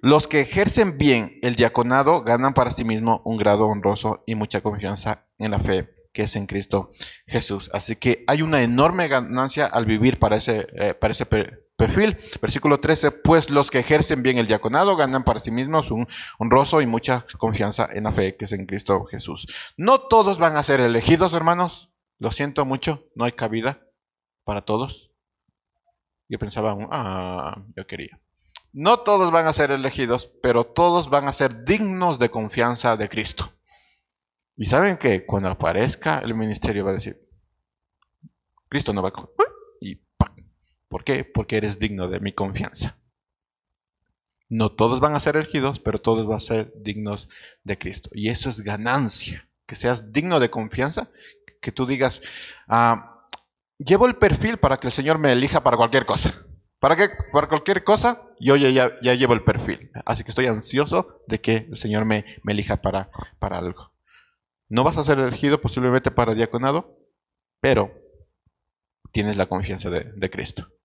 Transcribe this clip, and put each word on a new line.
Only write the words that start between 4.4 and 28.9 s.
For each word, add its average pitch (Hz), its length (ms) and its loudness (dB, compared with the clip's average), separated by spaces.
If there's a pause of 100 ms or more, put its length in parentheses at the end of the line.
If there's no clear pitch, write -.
confianza 104 800 -6
en 110 140 -4
la 98 80 0
fe 95 360 -2 (160)
que 107 120 -4
es - 120 -2
en 101 100 -6
Cristo 98 460 -4 (340)
Jesús. 101 480 -6
Así 107 220 -4
que - 320 0
hay 147 140 2
una 156 220 2
enorme 151 440 2
ganancia 131 580 0
al 117 200 0
vivir 110 340 2
para 107 160 2
ese, 110 380 -2
eh, 101 200 -2
para 110 200 -2
ese - 120 -4
per-, - 500 -4
perfil. 190 440 2 (200)
Versículo 143 400 2
trece, 147 320 2
"Pues 156 380 4
los 143 220 2
que 135 80 2
ejercen 147 420 2
bien 127 160 2
el 117 80 2
diaconado 135 500 2
ganan 135 280 0
para - 160 0
sí - 120 -10
mismos 139 380 -2
un 117 180 -4 (300)
honroso 135 440 4
y 135 40 2
mucha 117 400 -2 (140)
confianza 107 520 -2
en 107 120 -8
la 107 80 -2
fe 95 240 0
que 110 100 -10
es 101 60 -6
en 95 160 -8
Cristo 95 380 -2
Jesús". - 420 -12 (300)
No 254 240 4
todos 202 360 4
van 160 200 2
a 143 60 0
ser 139 180 4
elegidos, 156 520 4
hermanos. 170 580 0 (280)
Lo 110 120 -4
siento 143 340 -2
mucho, 135 500 -4
no 117 80 -4
hay 120 80 -2
cabida 113 500 -4 (600)
para 101 180 -6
todos. - 500 -6 (1200)
Yo 120 80 -6
pensaba, 104 400 -4 (140)
"Ah, 92 720 -8 (120)
yo 95 120 -14
quería". - 320 -16 (520)
No 185 280 2